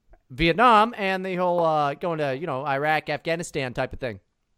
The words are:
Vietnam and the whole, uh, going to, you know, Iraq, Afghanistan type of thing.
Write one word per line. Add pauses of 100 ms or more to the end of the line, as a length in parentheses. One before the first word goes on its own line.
(300)
Vietnam
and
the
whole,
uh,
going
to,
you
know,
Iraq,
Afghanistan
type
of
thing. (380)